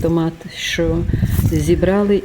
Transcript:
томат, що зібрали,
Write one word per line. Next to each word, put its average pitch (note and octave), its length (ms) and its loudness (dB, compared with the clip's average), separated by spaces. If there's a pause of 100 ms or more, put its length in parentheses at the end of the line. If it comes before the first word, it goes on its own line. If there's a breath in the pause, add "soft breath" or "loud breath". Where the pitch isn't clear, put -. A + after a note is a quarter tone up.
томат, E3 320 0 (220)
що E3 420 -2 (460 loud breath)
зібрали, F3 800 2